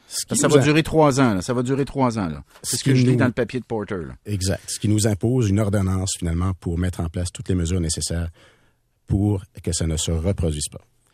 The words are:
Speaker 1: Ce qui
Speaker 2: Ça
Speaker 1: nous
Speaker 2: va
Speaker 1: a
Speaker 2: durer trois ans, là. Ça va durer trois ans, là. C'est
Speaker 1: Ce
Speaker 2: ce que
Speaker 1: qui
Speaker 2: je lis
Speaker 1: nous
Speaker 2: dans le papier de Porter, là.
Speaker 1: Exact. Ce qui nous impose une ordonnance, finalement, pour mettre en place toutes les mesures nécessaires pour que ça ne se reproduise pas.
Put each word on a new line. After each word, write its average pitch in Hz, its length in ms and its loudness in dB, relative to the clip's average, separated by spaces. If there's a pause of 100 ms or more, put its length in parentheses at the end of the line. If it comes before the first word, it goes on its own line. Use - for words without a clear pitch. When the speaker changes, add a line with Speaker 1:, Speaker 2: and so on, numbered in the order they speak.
Speaker 1:
Ce - 180 -8
qui - 100 -4
Speaker 2:
Ça 147 120 2
Speaker 1:
nous 135 80 4
Speaker 2:
va 139 40 10
Speaker 1:
a 123 40 4
Speaker 2:
durer 151 200 4
trois 143 380 4
ans, 117 140 4
là. 90 60 -2
Ça 123 120 -4
va 123 80 0
durer 131 240 0
trois 123 320 0
ans, 95 100 -2
là. 71 160 -8 (200)
C'est - 80 -6
Speaker 1:
Ce 123 80 -2
Speaker 2:
ce - 40 -8
que 135 80 2
Speaker 1:
qui 127 60 6
Speaker 2:
je 127 80 6
lis 123 60 4
Speaker 1:
nous 123 80 4
Speaker 2:
dans 127 80 4
le 120 40 0
papier 120 280 -4
de 110 60 -12
Porter, 104 300 -6
là. 71 200 -8 (100)
Speaker 1:
Exact. 98 420 -2
Ce - 120 -8
qui 104 100 0
nous 104 180 2
impose 113 400 2
une 98 120 2
ordonnance, 95 580 0
finalement, 87 420 -2
pour 85 200 -4
mettre 90 220 -2
en 82 60 -2
place 87 240 -6
toutes - 160 -14
les 95 80 0
mesures 87 240 0
nécessaires 82 500 -4 (760)
pour 101 380 0 (200)
que 87 80 -2
ça 82 140 -2
ne 80 100 0
se 80 160 -2
reproduise 82 580 -2
pas. - 120 -16 (320)